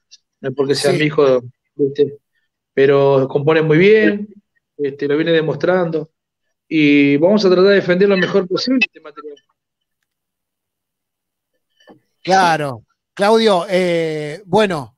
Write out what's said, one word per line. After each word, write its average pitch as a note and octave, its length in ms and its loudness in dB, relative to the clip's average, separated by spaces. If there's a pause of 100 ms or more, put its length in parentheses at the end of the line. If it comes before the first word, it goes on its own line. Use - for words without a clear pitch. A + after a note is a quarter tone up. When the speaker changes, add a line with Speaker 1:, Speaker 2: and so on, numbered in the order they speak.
(420)
Speaker 1:
No C3+ 80 -6
es C3 60 -8
porque C#3 200 0
sea C#3+ 160 0
Speaker 2:
Sí. D3 80 0
Speaker 1:
mi D3+ 60 0
hijo, C#3 360 2 (340)
¿viste? C#3+ 440 -2 (540)
Pero C#3 540 2
compone D#3 360 0
muy D#3 160 2
bien, G#3 480 2 (500)
este, C#3+ 300 -6
lo C#3+ 100 0
viene D#3+ 140 -2
demostrando. D#3+ 800 -2 (580)
Y C#3+ 460 2
vamos G3 300 2
a - 20 4
tratar F3+ 220 2
de G3+ 60 4
defender F3+ 340 0
lo G3 80 2
mejor F#3 280 -2
posible A3+ 400 -2
este - 140 -12
material. D3 380 -20 (2750)
Speaker 2:
Claro. D#3+ 600 -4 (300)
Claudio, G#3 560 0
eh, E3 760 -4
bueno, F3 520 -4